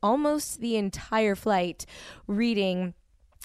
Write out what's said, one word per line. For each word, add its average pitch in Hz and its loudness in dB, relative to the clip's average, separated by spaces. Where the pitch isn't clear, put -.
almost 294 0
the 233 -2
entire 208 0
flight 180 0
reading 196 0